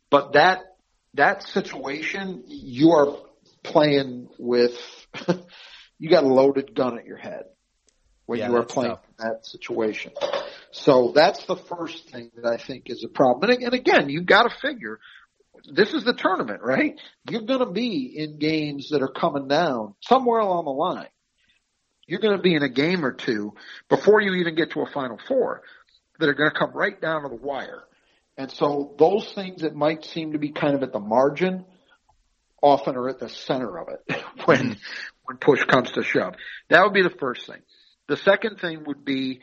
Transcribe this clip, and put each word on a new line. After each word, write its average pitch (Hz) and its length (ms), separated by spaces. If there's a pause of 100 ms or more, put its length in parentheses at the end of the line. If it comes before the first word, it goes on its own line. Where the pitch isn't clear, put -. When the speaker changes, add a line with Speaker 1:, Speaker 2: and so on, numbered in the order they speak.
(120)
Speaker 1:
But 139 220
that, 180 280 (540)
that 170 280
situation, 170 1040
you 139 460
are 143 260 (460)
playing 135 720
with, 120 400 (360)
<laughs> - 840
you 156 120
got 165 140
a 135 40
loaded 135 480
gun 123 240
at - 60
your 98 120
head - 280 (840)
when 117 120
Speaker 2:
Yeah, 107 100
Speaker 1:
you 120 80
are - 40
Speaker 2:
that's 117 120
Speaker 1:
playing 127 180
Speaker 2:
tough. 92 100 (160)
Speaker 1:
that 113 280
situation. - 680 (600)
So 127 440
that's 175 300
the 185 100
first - 560
thing 117 240
that 117 100
I 117 120
think 123 320
is 113 140
a 113 60
problem. 139 400
And, 247 140
and 240 100
again, 254 360
you've 160 180
gotta 214 340
figure, 214 380 (760)
this 196 200
is 262 100
the 240 100
tournament, 247 480
right? 139 380 (280)
You're 220 140
gonna 240 300
be 180 460
in 151 200
games 151 540
that 143 100
are 135 100
coming 143 360
down 139 540
somewhere 240 400
along 180 240
the 143 60
line. 143 360 (1000)
You're 202 120
gonna 208 220
be 185 120
in 147 80
a 139 80
game 151 360
or 123 80
two 104 400 (360)
before 208 320
you 196 140
even 170 200
get 156 160
to 151 100
a 135 40
Final 127 320 (100)
Four - 360 (560)
that 156 100
are 143 40
gonna 147 180
come 143 220
right 185 280
down 160 220
to 139 60
the 120 60
wire. 127 500 (520)
And 135 140
so 143 480
those 190 340
things 185 280
that 151 140
might 156 280
seem 156 300
to 151 60
be 147 120
kind 147 240
of 131 80
at 131 80
the - 80
margin 147 640 (960)
often 143 360
are 123 100
at 131 120
the 113 100
center 127 500
of - 100
it - 260 (160)
<laughs> - 140
when, 143 120
Speaker 2:
Mm-hmm. 113 160 (500)
Speaker 1:
when 127 140
push - 260
comes 123 300
to 117 100
shove. 98 300 (360)
That 165 140
would 202 100
be 196 80
the 175 160
first 127 300
thing. - 140 (460)
The 143 100
second 202 420
thing 160 260
would 143 200
be 131 380